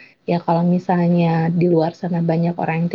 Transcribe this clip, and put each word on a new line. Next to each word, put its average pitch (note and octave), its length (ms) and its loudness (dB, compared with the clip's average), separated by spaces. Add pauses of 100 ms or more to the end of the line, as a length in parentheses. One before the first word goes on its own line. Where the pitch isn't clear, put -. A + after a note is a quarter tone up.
(240)
ya, F3 160 -2
kalau E3+ 240 0
misalnya F3 880 0
di F3 160 2
luar E3 240 0
sana F3 320 -4
banyak E3+ 320 0
orang E3 300 -2
yang E3+ 80 -4